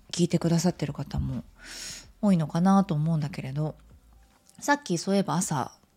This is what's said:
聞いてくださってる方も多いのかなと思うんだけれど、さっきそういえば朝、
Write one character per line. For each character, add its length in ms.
聞 140
い 40
て 100
く 100
だ 100
さ 120
っ 20
て 120
る 80
方 280
も 240
多 100
い 40
の 120
か 120
な 220
と 120
思 200
う 40
ん 20
だ 80
け 140
れ 100
ど、 240
さ 140
っ 100
き 160
そ 140
う 20
い 40
え 40
ば 120
朝、 360